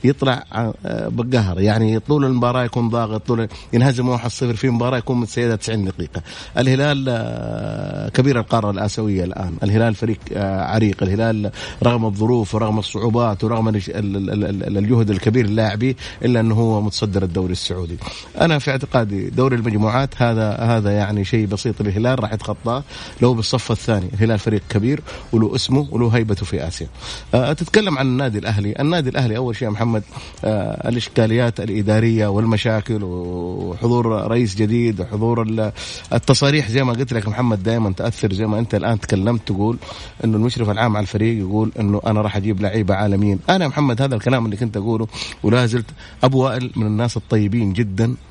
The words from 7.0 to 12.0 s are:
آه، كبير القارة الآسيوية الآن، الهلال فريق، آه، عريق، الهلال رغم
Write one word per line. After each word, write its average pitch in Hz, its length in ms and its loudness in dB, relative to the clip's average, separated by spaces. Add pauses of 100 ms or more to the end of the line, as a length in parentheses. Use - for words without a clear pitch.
آه، 110 1000 -6
كبير 127 320 4
القارة 107 300 0
الآسيوية 98 540 -2
الآن، 87 380 -6
الهلال 110 320 4
فريق، 113 240 -2 (140)
آه، 95 300 -2
عريق، 104 400 0
الهلال 104 480 0 (320)
رغم 117 220 4